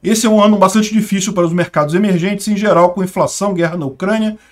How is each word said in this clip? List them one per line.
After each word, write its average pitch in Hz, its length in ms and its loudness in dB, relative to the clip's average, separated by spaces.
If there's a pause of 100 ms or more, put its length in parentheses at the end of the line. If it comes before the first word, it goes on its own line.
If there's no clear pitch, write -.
esse 220 240 0
é 214 40 4
um 214 120 4
ano 208 160 4
bastante 214 340 2
difícil 208 400 -2
para 175 140 0
os 165 60 -2
mercados 160 420 -2
emergentes 202 540 0
em 208 80 0
geral, 180 360 2
com 185 120 -4
inflação, 190 500 -2
guerra 170 220 -2
na 151 100 -6
Ucrânia 214 500 -4 (160)